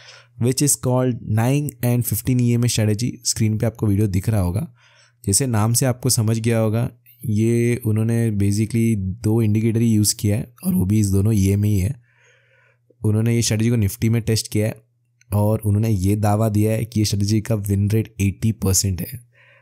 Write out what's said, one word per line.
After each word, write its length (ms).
which 220
is 60
called 340
nine 280
and 180
fifteen 320
E 160
M 120
A 80
strategy। 340
स्क्रीन 340
पे 80
आपको 200
वीडियो 200
दिख 220
रहा 120
होगा, 260
जैसे 220
नाम 260
से 140
आपको 240
समझ 280
गया 200
होगा, 320
ये 520
उन्होंने 320
basically 680
दो 460
इंडिकेटर 380
ही 120
यूज़ 280
किया 160
है 160
और 100
वो 120
भी 140
इस 100
दोनों 240
ईएमए 340
ही 100
है। 160
उन्होंने 300
ये 80
स्ट्रेटजी 280
को 60
निफ्टी 320
में 140
टेस्ट 300
किया 140
है 180
और 360
उन्होंने 220
ये 280
दावा 320
दिया 240
है 120
कि 160
ये 40
स्ट्रेटजी 360
का 140
विन 360
रेट 300
एटी 320
परसेंट 480
है 180